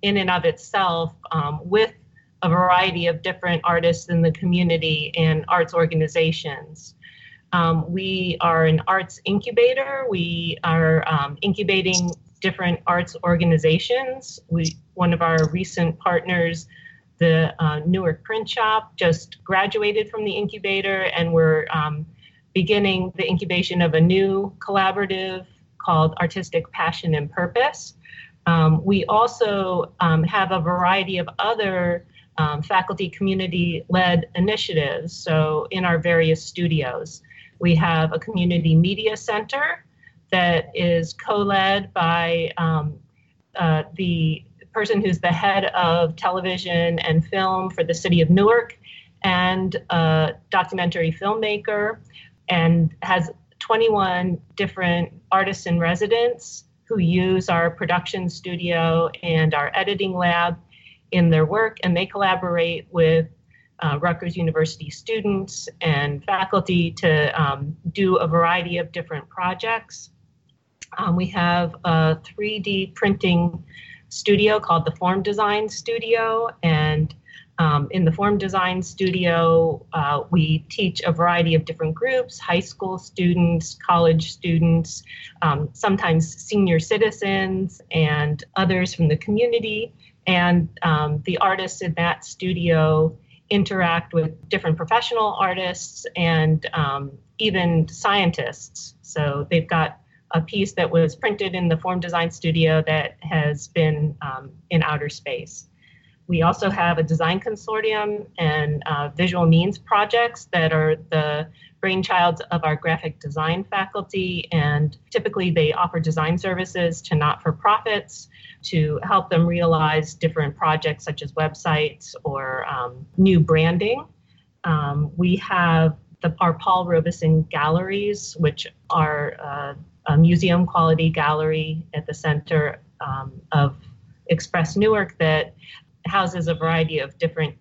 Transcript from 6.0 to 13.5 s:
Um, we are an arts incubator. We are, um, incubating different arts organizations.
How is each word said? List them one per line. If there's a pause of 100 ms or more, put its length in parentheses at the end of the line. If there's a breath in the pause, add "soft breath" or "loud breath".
Um,
we
are
an
arts
incubator.
We
are,
um,
incubating (280)
different
arts
organizations. (100)